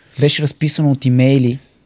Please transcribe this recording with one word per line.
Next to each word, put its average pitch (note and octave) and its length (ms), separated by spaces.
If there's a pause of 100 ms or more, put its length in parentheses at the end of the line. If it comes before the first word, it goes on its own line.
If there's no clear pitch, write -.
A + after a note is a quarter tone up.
(200)
беше D3 240
разписано D3 480
от C3+ 140
имейли B2+ 540 (260)